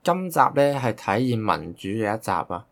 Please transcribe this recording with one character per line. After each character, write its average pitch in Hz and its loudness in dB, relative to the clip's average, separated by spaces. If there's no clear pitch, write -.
今 185 0
集 160 0
呢， 139 4
係 120 0
體 120 0
驗 - -2
民 85 -2
主 95 -10
嘅 107 -2
一 110 -10
集 101 -4
啊。 87 -4